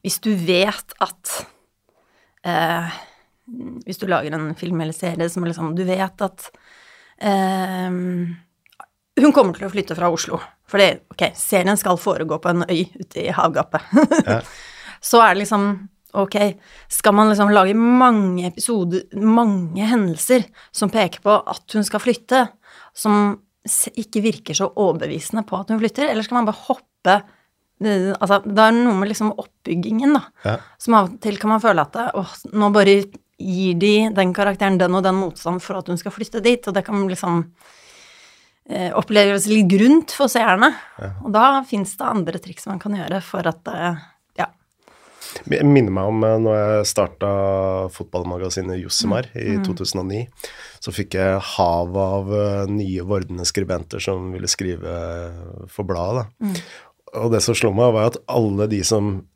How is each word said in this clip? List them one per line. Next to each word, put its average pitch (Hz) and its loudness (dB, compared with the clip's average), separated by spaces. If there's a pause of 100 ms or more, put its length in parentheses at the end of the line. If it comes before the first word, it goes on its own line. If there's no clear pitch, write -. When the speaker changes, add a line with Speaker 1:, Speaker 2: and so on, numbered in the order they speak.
Speaker 1:
Hvis - -6
du 214 -2
vet 180 0
at, - -6 (960)
eh, 170 -2 (960)
hvis 185 -12
du 196 -6
lager 151 0
en 156 -6
film 175 -6
eller 160 -6
serie 170 -4
som 175 -6
er 170 -2
liksom, 165 -6
du 185 -2
vet 185 -4
at, - -8 (720)
eh, 190 -2 (1300)
hun 285 8
kommer 196 4
til 196 -8
å 180 -8
flytte 185 -4
fra 175 0
Oslo, 170 -4 (280)
fordi, 196 4 (180)
ok, - -2 (100)
serien 196 0
skal 180 0
foregå 160 -4
på 175 -2
en 175 0
øy 170 -2 (100)
ute - -10
i 175 -2
havgapet. 160 0 (100)
<laughs> 302 4
Speaker 2:
Ja. 113 0 (560)
Speaker 1:
Så - 4
er 208 8
det 196 0
liksom, 202 0 (480)
ok, 196 -2 (540)
skal - 2
man 214 6
liksom 208 4
lage 196 6
mange 226 4
episoder, 185 -2
mange 202 0
hendelser 220 2 (280)
som 202 -2
peker 202 -2
på 208 4 (120)
at - -10
hun 214 2
skal 208 -4
flytte, 247 0 (480)
som 208 2 (280)
s-, - -2
ikke 214 -4
virker 208 -2
så 196 0
overbevisende 170 -2
på 190 -6
at 196 -10
hun 220 0
flytter, 233 0
eller 220 -2
skal 240 -2
man 214 0
bare - -8
hoppe, - 0 (680)
eh, 196 0
altså, 196 2
det 208 -2
er 220 6
noe 240 2
med 196 0
liksom 214 -2
oppbyggingen 220 -2
da, 220 2 (200)
Speaker 2:
Ja. - -2 (200)
Speaker 1:
som 233 0
av 190 6
og - -18
til 202 -4
kan 214 -2
man 220 2
føle 202 4
at, - -4 (180)
åh, 185 -8 (160)
nå 208 2
bare 202 6 (420)
gir 185 -2
de 208 4 (180)
den 185 2
karakteren 196 0
den 180 2
og 190 2
den 190 2
motstand 180 -4
for - -8
at - -12
hun 175 -4
skal 196 -8
flytte 220 -8
dit, 240 2
og 190 -4
det 190 0
kan 202 -2
liksom, 175 -2 (1200)
eh, 180 -4
oppleves 202 2
litt 208 4
grunt 254 4
for 277 0
seerne. 226 4 (260)
Speaker 2:
Ja. 98 -10 (100)
Speaker 1:
Og 226 -6
da 220 6 (160)
finnes 202 -4
det - -8
andre 180 -4
triks - -16
man 190 -8
kan 208 -8
gjøre 185 -6
for 175 -6
at, - -6
eh, 170 -4 (400)
ja. 180 -2 (1040)
Speaker 2:
Jeg 143 0
minner 131 6
meg 95 -2
om, 110 0
eh, 110 2
når 107 2
jeg 104 0
startet 95 -2
fotballmagasinet 90 -6
Josemar 123 -2
Speaker 1:
Mm. 117 -10
Speaker 2:
i 107 -2
Speaker 1:
Mm. 196 -4
Speaker 2:
to 131 -6
tusen 92 -6
og 92 -6
ni, 107 -6 (540)
så 110 -10
fikk 98 -8
jeg 95 0
hav 87 0
av, 98 -2
eh, 101 -2
nye 95 -4
vordende 90 -6
skribenter 90 -4
som 92 -6
ville 92 -8
skrive, 87 -6
eh, 85 -10
for - -10
bladet 95 -4
da. 208 -12
Speaker 1:
Mm. 190 -4 (580)
Speaker 2:
Og 113 0
det 107 2
som 117 0
slo 110 0
meg 113 4
var 110 2
at - -2 (100)
alle 107 0
de 104 -2
som 101 0 (100)